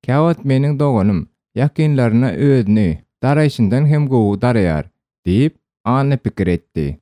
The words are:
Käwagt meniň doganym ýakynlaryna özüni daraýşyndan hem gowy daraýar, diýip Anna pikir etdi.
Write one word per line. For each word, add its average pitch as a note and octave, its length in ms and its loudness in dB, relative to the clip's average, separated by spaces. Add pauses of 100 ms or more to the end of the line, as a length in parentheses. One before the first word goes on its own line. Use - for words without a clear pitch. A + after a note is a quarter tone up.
Käwagt D#3 400 0
meniň C#3 340 0
doganym G#2 480 0 (280)
ýakynlaryna C#3 760 0 (180)
özüni G#2+ 400 2 (360)
daraýşyndan C#3 680 0
hem D3 160 0
gowy A2 340 0
daraýar, F#2+ 440 0 (400)
diýip A2+ 280 0 (300)
Anna C3+ 340 0
pikir - 300 -4
etdi. D#2 540 -4